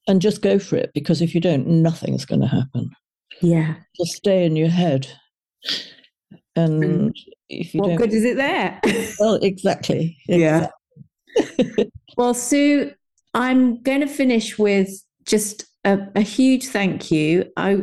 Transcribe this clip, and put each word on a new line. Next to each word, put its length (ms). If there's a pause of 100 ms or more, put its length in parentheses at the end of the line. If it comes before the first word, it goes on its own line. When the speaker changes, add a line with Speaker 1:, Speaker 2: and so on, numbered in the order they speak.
Speaker 1:
And 120
just 220
go 160
for 160
it, 200
because 280
if 100
you 80
don't, 280
nothing's 560
gonna 240
happen. 420 (500)
Speaker 2:
Yeah. 360 (240)
Speaker 1:
Just 160
stay 280
in 120
your 120
head. 380 (1500)
And 260
Speaker 2:
And 340 (320)
Speaker 1:
if 260
you 60
Speaker 2:
what 80
Speaker 1:
don't 80
Speaker 2:
good 160
is 120
it 120
there? 480
<laughs> 360
Speaker 1:
Well, 140
exactly. 840 (100)
Speaker 2:
Yeah. 420 (680)
Speaker 1:
Exactly. 600
<laughs> 200
Speaker 2:
Well, 180
Sue, 560 (440)
I'm 480
gonna 260
finish 500
with 320 (360)
just 380 (200)
a, 140 (180)
a 60
huge 440
thank 440
you. 340 (120)
I, 260